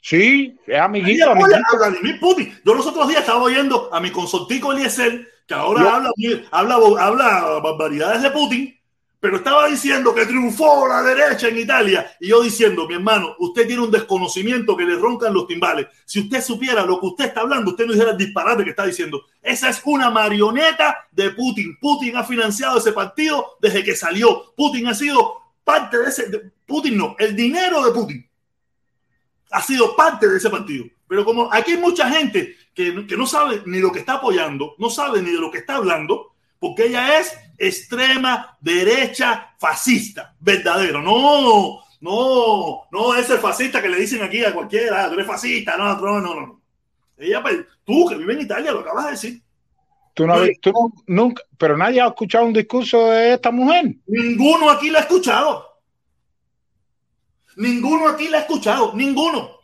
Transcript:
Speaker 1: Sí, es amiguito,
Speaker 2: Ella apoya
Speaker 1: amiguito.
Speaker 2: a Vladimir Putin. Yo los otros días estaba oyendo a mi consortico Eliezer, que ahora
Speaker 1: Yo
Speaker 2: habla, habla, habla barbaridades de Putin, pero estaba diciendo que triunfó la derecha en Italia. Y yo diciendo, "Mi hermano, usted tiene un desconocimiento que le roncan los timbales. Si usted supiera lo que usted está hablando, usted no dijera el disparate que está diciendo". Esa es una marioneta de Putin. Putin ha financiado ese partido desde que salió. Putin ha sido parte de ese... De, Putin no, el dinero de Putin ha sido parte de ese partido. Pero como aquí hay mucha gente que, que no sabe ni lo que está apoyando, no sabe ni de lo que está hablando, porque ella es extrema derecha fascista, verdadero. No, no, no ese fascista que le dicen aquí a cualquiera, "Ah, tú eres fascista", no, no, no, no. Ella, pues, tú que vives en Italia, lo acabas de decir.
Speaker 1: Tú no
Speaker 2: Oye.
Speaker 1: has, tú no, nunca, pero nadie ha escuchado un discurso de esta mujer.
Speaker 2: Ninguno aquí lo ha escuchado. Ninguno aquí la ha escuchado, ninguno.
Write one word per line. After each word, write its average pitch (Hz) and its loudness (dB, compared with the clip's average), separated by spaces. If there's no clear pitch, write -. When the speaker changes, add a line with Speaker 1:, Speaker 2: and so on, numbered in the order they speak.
Speaker 1:
Sí, 247 2
es 131 0
amiguito, 202 2
Speaker 2:
Ella 262 6
apoya 196 8
Speaker 1:
amiguito. 240 2
Speaker 2:
a 214 2
Vladimir 190 -4
Putin. 349 0
Yo 214 6
los 269 0
otros 294 0
días 311 2
estaba 240 0
oyendo 262 0
a 165 -2
mi 180 -4
consortico 190 -4
Eliezer, 240 -2
que - -8
ahora 180 0
Speaker 1:
Yo 392 4
Speaker 2:
habla, 254 -2
habla, 196 0
habla 196 2
barbaridades 156 -2
de 277 0
Putin, 269 -2
pero 190 0
estaba 294 2
diciendo 269 0
que 226 0
triunfó 262 2
la 247 2
derecha 254 2
en 226 -2
Italia. 226 0
Y 175 -10
yo 233 6
diciendo, 202 2
"Mi 170 -8
hermano, 190 -2
usted 175 0
tiene 240 -4
un 226 0
desconocimiento 196 -2
que 175 -2
le 175 0
roncan 226 -2
los 185 -2
timbales. 165 -4
Si 202 -4
usted 240 -4
supiera 233 -2
lo 180 0
que 190 -6
usted 254 -4
está 233 -6
hablando, 240 -2
usted 226 -2
no 226 -2
dijera 220 4
el 190 -4
disparate 202 -2
que 160 -4
está 196 -6
diciendo". 170 -6
Esa 254 -2
es 240 -6
una 269 0
marioneta 226 0
de 190 -2
Putin. 208 -6
Putin 269 -2
ha 240 -4
financiado 240 -2
ese 226 2
partido 254 -4
desde 196 0
que 196 -2
salió. 202 0
Putin 254 -2
ha 220 -2
sido 285 0
parte 285 0
de 240 0
ese... 240 -6
De, 208 -10
Putin 285 -2
no, 170 -2
el 208 -4
dinero 302 -2
de 240 4
Putin 151 -6
ha 190 -2
sido 247 0
parte 220 4
de 190 2
ese 196 -2
partido. 143 -8
Pero 202 -2
como 233 0
aquí 233 0
hay 339 0
mucha 349 0
gente 262 -2
que, 180 -6
que 180 -6
no 254 -2
sabe 262 0
ni 180 -4
lo 185 2
que 180 -8
está 262 -4
apoyando, 160 -2
no 220 -4
sabe 254 -2
ni 175 -4
de 170 0
lo 160 -4
que - -12
está 277 -6
hablando, 170 -2
porque 226 0
ella 254 2
es - -4
extrema 254 -2
derecha 226 0
fascista, - -2
verdadero. 175 0
No, 233 4
no, 214 0
no 226 0
ese 247 0
fascista 240 -2
que 196 -2
le 180 0
dicen 214 -4
aquí 220 -4
a 202 0
cualquiera, 196 -2
"Ah, 185 -2
tú 160 -6
eres 196 -4
fascista", 220 -6
no, 202 -2
no, 202 -2
no, 180 -6
no. - -18
Ella, 170 -4
pues, 285 -2
tú 339 2
que - -6
vives 185 -6
en 302 -6
Italia, 262 -6
lo 208 -4
acabas 202 -6
de 294 -6
decir. 240 -12
Speaker 1:
Tú 160 0
no 170 4
Speaker 2:
Oye. 185 4
Speaker 1:
has, - -10
tú 190 2
no, 233 2
nunca, 233 0
pero 151 2
nadie 247 2
ha 247 4
escuchado 226 0
un 226 0
discurso 226 2
de 233 4
esta 240 0
mujer. 262 2
Speaker 2:
Ninguno 240 4
aquí 294 2
lo 311 2
ha 294 6
escuchado. 302 0
Ninguno 247 0
aquí 302 -2
la 311 0
ha - 0
escuchado, 247 0
ninguno. 277 -2